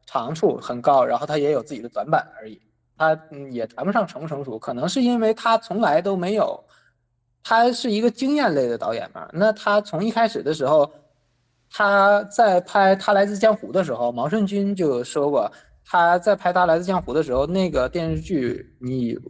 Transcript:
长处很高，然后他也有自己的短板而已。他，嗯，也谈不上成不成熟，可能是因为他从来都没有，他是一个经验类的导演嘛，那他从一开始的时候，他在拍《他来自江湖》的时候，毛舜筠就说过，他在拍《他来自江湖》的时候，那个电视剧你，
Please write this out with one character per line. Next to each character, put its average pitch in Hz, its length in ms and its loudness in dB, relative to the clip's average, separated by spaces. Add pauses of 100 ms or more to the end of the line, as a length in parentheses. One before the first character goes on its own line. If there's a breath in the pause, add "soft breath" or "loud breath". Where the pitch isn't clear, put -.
长 131 280 -6
处 165 220 0
很 123 240 -8
高， 135 240 4
然 120 140 0
后 147 80 -6
他 147 100 -4
也 147 140 0
有 131 120 0
自 139 120 -14
己 110 80 -12
的 120 60 -12
短 104 200 -8
板 156 180 0 (120)
而 110 100 -18
已。 107 100 -20 (380)
他， 160 240 0 (100)
嗯， 139 220 -14
也 117 140 -6
谈 127 180 -12
不 196 80 -2
上 214 140 0
成 147 160 -14
不 - 60 -10
成 143 140 -8
熟， 117 160 -10
可 131 140 -10
能 127 160 -4
是 262 140 -2
因 240 180 2
为 220 140 2
他 226 240 0
从 208 220 -6
来 160 200 2
都 196 160 -2
没 180 180 -4
有， - 300 -2 (800 soft breath)
他 233 280 4
是 247 200 -4
一 208 100 0
个 240 100 2
经 269 260 -2
验 233 180 0
类 131 140 0
的 117 100 -4
导 110 160 -4
演 - 180 -8
嘛， 85 200 -16
那 208 200 2
他 208 300 0
从 170 200 -6
一 220 80 -2
开 226 160 2
始 - 160 -6
的 151 120 -2
时 151 120 -4
候， 147 240 4 (800)
他 202 560 4
在 202 360 2
拍 196 380 4
《他 208 140 0
来 202 140 4
自 208 100 -6
江 214 180 4
湖》 208 180 -8
的 180 120 0
时 143 80 -6
候， 120 200 -2
毛 120 160 -4
舜 202 180 0
筠 202 280 -2
就 139 300 0
说 143 240 -2
过， 123 220 0 (360 loud breath)
他 175 320 4
在 196 160 2
拍 180 180 -2
《他 180 120 2
来 165 140 4
自 180 60 -4
江 180 180 -2
湖》 - 120 -8
的 156 80 2
时 131 80 -6
候， 131 160 0
那 185 220 0
个 131 180 0
电 160 300 -4
视 160 60 -6
剧 139 560 -6
你， 127 400 -4 (120)